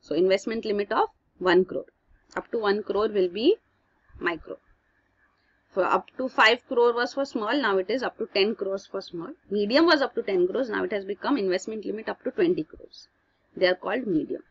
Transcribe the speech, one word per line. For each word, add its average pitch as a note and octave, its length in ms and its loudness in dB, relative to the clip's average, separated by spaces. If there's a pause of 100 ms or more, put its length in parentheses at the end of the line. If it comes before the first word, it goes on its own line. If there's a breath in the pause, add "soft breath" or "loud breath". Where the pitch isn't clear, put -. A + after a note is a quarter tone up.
So - 120 -8
investment F#3+ 520 0
limit G#3 260 -2
of G4+ 160 0 (300)
one F3+ 260 4
crore. - 220 -8 (500)
Up - 160 -10
to A#3+ 60 -2
one G#3 240 2
crore G3+ 260 -2
will G3 200 0
be A#3 280 2 (640)
micro. - 380 -6 (1120)
For F#3 140 0
up F#3 340 0
to C4 100 -4
five A#3+ 400 4
crore A#3+ 240 4
was A#3+ 220 -2
for C#4 100 -2
small, A#3+ 360 -2
now G3+ 180 2
it F#3+ 120 -2
is B3 120 -2
up - 160 -6
to - 160 -6
ten G3+ 200 2
crores G3 320 -6
for F#3+ 140 -8
small. F3+ 320 -10 (180)
Medium G#3+ 360 4
was D#4 160 4
up A#3+ 120 -4
to A#3 80 -4
ten F#3 240 2
crores, A3 220 -2
now G3 160 -2
it F#3 80 -4
has G3 140 -4
become A3 320 -4
investment G3 480 -4
limit G#3+ 240 -6
up - 140 -10
to C4 60 -4
twenty E3+ 340 0
crores. - 440 -20 (480)
They F3+ 100 2
are F3+ 80 4
called G#3+ 320 -6
medium. D3+ 440 -2